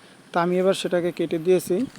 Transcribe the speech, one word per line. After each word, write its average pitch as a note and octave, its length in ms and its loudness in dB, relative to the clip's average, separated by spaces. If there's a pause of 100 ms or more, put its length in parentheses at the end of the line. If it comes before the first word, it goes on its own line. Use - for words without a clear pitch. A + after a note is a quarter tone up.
(320)
তা - 140 -2
আমি F3+ 160 0
এবার F#3 200 2
সেটাকে F3 300 0
কেটে E3+ 340 -4
দিয়েছি। F3+ 300 2 (240)